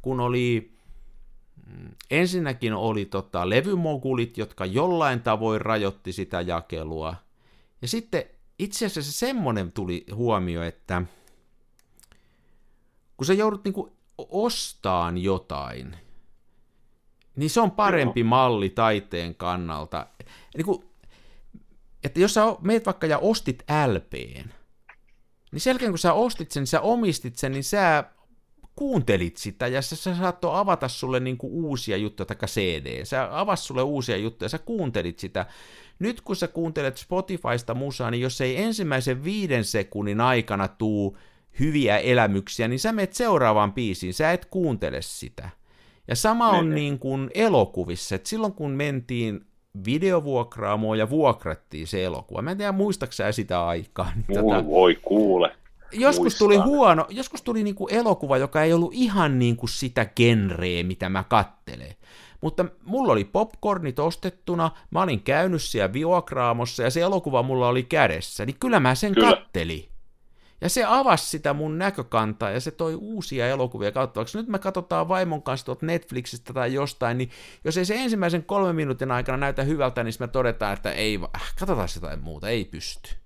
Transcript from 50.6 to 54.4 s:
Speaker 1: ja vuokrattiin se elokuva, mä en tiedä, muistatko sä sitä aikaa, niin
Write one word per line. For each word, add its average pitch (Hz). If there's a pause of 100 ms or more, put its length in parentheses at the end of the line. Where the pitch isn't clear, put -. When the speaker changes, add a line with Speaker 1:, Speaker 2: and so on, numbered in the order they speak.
Speaker 1:
ja 110
vuokrattiin 87
se 92
elokuva, 87
mä 151
en 190
tiedä, 202
muistatko 196
sä 104
sitä 90
aikaa, 85
niin 101